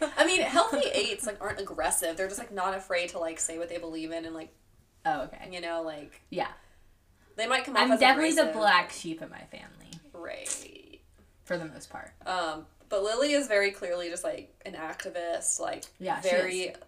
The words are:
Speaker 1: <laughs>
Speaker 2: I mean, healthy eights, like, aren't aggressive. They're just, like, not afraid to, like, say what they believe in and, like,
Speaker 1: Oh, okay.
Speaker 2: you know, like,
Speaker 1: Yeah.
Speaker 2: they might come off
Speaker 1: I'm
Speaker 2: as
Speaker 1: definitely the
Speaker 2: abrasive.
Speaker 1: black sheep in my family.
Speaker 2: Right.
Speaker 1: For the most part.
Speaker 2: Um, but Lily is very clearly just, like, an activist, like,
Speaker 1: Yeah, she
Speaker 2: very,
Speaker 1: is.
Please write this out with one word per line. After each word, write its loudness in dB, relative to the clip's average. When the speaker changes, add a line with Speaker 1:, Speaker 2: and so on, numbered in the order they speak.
Speaker 1:
<laughs> -6
Speaker 2:
I 8
mean, 4
healthy 4
eights, 0
like, -4
aren't -4
aggressive. 0
They're 0
just, -6
like, -10
not -2
afraid -2
to, -6
like, -2
say -2
what -6
they -6
believe -8
in -6
and, -10
like, -12
Speaker 1:
Oh, 2
okay. -12
Speaker 2:
you -8
know, -2
like, -10
Speaker 1:
Yeah. -2
Speaker 2:
they -2
might 2
come -4
off 6
Speaker 1:
I'm 6
Speaker 2:
as 6
Speaker 1:
definitely 6
the 6
Speaker 2:
abrasive. 2
Speaker 1:
black 6
sheep -8
in -12
my -16
family. -18
Speaker 2:
Right. -10
Speaker 1:
For -2
the -6
most -14
part. -14
Speaker 2:
Um, -2
but 2
Lily 2
is 4
very 4
clearly -4
just, -6
like, -6
an -10
activist, -4
like, -4
Speaker 1:
Yeah, -2
she 0
Speaker 2:
very, 2
Speaker 1:
is. -6